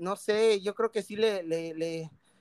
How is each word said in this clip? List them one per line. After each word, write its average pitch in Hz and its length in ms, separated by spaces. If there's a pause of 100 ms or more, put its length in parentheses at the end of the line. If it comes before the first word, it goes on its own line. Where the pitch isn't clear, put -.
no 185 140
sé, 214 460
yo 202 160
creo - 160
que 208 100
sí 208 140
le, 214 260
le, 165 320
le, 165 340 (320)